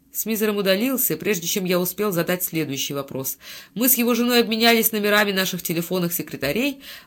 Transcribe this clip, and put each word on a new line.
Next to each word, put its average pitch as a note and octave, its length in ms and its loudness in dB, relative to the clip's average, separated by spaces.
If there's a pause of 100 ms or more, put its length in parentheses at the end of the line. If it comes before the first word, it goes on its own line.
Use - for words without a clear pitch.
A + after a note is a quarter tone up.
(160)
Смизером G#3+ 400 -2
удалился, G3+ 600 0
прежде F#3 300 -2
чем F#3 200 -2
я F3+ 120 2
успел G3+ 320 -2
задать F3 320 -2
следующий C#3 520 -4
вопрос. C3+ 440 -6 (360)
Мы A#3+ 140 0
с A#3+ 60 4
его A#3+ 200 2
женой A#3+ 260 4
обменялись A3+ 500 4
номерами G#3 400 2
наших F#3+ 320 -2
телефонных E3+ 500 -2
секретарей, F3+ 680 -2 (260)